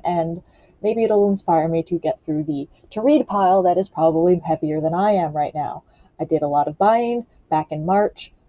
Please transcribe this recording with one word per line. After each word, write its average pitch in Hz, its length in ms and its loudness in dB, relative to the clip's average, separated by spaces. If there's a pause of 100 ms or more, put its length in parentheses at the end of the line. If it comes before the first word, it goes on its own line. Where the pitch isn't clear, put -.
and 170 380 -2 (400)
maybe 220 200 0
it'll 208 280 2
inspire 170 360 0
me 165 180 0
to 170 140 -4
get 160 220 -6
through 156 240 -4
the 143 240 -6 (220)
to-read 269 360 2
pile 190 360 2
that 180 160 2
is 190 100 -2
probably 165 560 2
heavier 156 360 -2
than 160 120 -2
I 196 200 0
am 170 200 0
right 147 220 -4
now. 151 280 -8 (380)
I 160 40 -4
did 160 180 0
a 147 40 -2
lot 143 220 0
of 151 100 -10
buying 233 480 0 (220)
back 156 240 -2
in 156 140 -6
March 202 460 -2 (160)